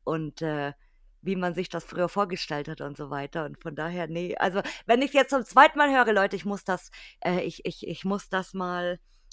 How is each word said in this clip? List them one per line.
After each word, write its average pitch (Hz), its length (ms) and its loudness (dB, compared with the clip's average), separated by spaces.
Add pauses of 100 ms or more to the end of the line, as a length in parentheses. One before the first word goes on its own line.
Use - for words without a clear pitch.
und, 156 380 -4
äh, 147 300 -2 (500)
wie 190 140 -2
man 180 180 -2
sich 180 140 -4
das 165 160 -6
früher 175 240 -2
vorgestellt 170 600 -4
hat 156 120 -8
und 143 160 -8
so 147 140 -10
weiter. 143 360 -6
Und 143 160 -12
von 160 140 -8
daher, 170 320 -4
ne, 170 300 -4
also 190 240 0 (240)
wenn 240 160 6
ich's 277 120 -2
jetzt 269 160 6
zum 262 140 2
zweiten 294 340 8
Mal 294 120 6
höre, 247 220 4
Leute, 196 240 2
ich 175 80 -6
muss 202 200 -4
das, - 260 -4 (300)
äh, 180 220 0
ich, - 220 -6
ich, - 220 -8
ich - 180 -8
muss 190 240 -4
das 190 260 -4
mal 180 440 -4 (340)